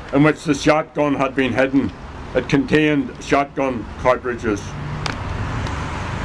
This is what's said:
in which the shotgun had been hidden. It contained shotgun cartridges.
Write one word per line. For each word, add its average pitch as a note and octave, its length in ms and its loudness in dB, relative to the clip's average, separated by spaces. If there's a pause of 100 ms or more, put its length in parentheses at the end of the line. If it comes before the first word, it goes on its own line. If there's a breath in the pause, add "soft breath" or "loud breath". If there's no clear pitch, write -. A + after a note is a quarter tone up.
(120)
in C#3 100 6
which D3+ 220 4
the D#3 100 2
shotgun D3+ 640 2
had C3 180 0
been C3 180 2
hidden. C3 380 2 (460)
It B2+ 120 0
contained D3 720 2
shotgun C3+ 640 0 (140)
cartridges. A#2 640 0 (1600)